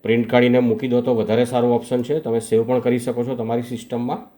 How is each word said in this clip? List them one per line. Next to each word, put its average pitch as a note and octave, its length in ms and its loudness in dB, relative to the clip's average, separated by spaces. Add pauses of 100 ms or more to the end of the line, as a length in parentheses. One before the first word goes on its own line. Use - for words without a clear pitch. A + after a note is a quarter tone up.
પ્રિન્ટ A2+ 280 2
કાઢીને B2 280 4
મૂકી A#2+ 300 0
દો B2 120 2
તો B2 140 0
વધારે A2+ 300 2
સારો A#2+ 300 2
ઓપ્શન B2 280 -2
છે. D3 180 -2
તમે A#2 200 -2
સેવ A2+ 260 0
પણ B2 140 0
કરી B2 180 0
શકો A#2+ 260 -4
છો B2+ 120 -4
તમારી A#2 260 -2
સિસ્ટમમાં. A#2+ 760 -8